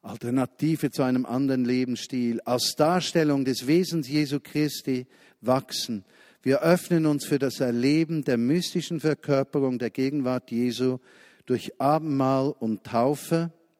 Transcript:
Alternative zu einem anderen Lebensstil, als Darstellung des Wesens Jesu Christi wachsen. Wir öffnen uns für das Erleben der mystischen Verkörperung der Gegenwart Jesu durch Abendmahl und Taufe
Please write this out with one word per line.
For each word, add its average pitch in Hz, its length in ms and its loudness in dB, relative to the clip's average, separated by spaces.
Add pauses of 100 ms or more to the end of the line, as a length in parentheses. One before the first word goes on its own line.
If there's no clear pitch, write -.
Alternative 131 880 -2
zu 143 140 -2
einem 127 200 0
anderen 131 400 0
Lebensstil, 123 760 -2
als - 340 -2
Darstellung 156 680 2
des 123 240 -2
Wesens 165 400 2
Jesu 143 340 0
Christi 139 640 -2 (340)
wachsen. 123 640 -2 (380)
Wir 131 200 2
öffnen 165 440 2
uns 147 180 0
für 143 160 0
das 135 200 -2
Erleben 143 640 2
der 127 120 2
mystischen 160 640 0
Verkörperung 139 800 0
der 117 100 0
Gegenwart 131 640 -2
Jesu 123 460 0 (460)
durch - 360 -4
Abendmahl 139 720 2
und 110 340 -4
Taufe 147 680 0 (260)